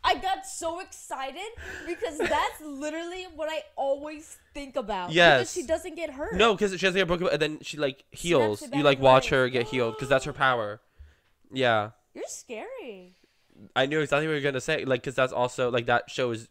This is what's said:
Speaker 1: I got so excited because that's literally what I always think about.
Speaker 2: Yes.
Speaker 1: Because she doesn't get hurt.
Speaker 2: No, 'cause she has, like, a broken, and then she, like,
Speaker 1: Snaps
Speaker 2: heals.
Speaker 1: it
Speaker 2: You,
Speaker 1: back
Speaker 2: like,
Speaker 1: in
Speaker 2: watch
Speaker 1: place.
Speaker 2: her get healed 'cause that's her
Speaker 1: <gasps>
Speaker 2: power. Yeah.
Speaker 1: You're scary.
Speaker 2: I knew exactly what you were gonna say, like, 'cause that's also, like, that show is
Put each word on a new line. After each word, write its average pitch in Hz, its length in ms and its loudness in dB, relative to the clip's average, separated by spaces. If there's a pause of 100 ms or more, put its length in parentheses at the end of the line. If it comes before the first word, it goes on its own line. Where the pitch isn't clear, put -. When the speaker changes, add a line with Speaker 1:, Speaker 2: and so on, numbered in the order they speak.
Speaker 1:
I 359 120 4
got 370 320 -4
so 339 340 -8
excited 277 640 -10 (400)
because 330 320 -6
that's 339 440 -2
literally 311 640 -8 (100)
what 302 160 -6
I 320 120 -8 (140)
always 285 640 -6 (160)
think 277 220 -12
about. 190 360 -6
Speaker 2:
Yes. 160 280 8
Speaker 1:
Because - 120 -4
she 349 140 -4
doesn't 320 280 -4
get 320 160 -6
hurt. 302 240 -8
Speaker 2:
No, 202 220 4
'cause 190 220 -2
she 185 80 0
has, 180 80 2
like, 190 80 2
a 180 40 2
broken, 175 220 0
and 147 120 0
then 151 200 -2
she, - 160 -12
like, 139 340 -4
Speaker 1:
Snaps - 120 -14
Speaker 2:
heals. 113 400 4
Speaker 1:
it - 40 -14
Speaker 2:
You, - 40 -14
Speaker 1:
back 143 140 0
Speaker 2:
like, 139 140 6
Speaker 1:
in 135 60 -2
Speaker 2:
watch 131 200 10
Speaker 1:
place. - 60 -2
Speaker 2:
her 127 180 4
get 123 200 0
healed 117 300 0
'cause 123 100 -8
that's 131 160 4
her 147 80 -6
Speaker 1:
<gasps> 139 160 0
Speaker 2:
power. 110 320 -2 (720)
Yeah. 117 380 2 (240)
Speaker 1:
You're 370 140 -10
scary. 233 880 -14 (600)
Speaker 2:
I 131 100 2
knew 151 140 0
exactly 147 260 0
what 160 60 -2
you 151 60 0
were 139 40 -4
gonna 135 180 0
say, 147 240 -2
like, 127 180 0
'cause 135 120 -8
that's 131 180 2
also, 123 380 0
like, 120 160 0
that 120 240 2
show 127 200 -2
is 113 200 -8